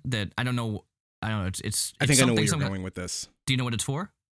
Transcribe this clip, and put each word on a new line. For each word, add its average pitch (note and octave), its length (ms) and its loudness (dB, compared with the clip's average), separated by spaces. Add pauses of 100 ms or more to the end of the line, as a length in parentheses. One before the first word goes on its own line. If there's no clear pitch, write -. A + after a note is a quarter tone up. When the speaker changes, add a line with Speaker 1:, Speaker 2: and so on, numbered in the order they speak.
Speaker 1:
that A2 320 -2
I A#2+ 40 0
don't B2 140 0
know. A2+ 280 -2 (380)
I A2 60 -2
don't G#2+ 140 0
know. F2+ 60 0
It's, F#2+ 120 -4
it's, - 400 -2
Speaker 2:
I - 40 0
Speaker 1:
it's C#3 80 4
Speaker 2:
think C3 100 8
I C3 40 6
know A#2+ 80 4
where A2+ 40 4
Speaker 1:
something, G#2+ 40 4
Speaker 2:
you're G#2+ 60 2
Speaker 1:
something - 200 0
Speaker 2:
going G2 140 -6
with F#2 120 -8
this. - 340 -6 (180)
Speaker 1:
Do C3+ 60 2
you C3 60 2
know B2+ 60 0
what A#2+ 100 -2
it's A2 100 -2
for? D#3 260 -4 (220)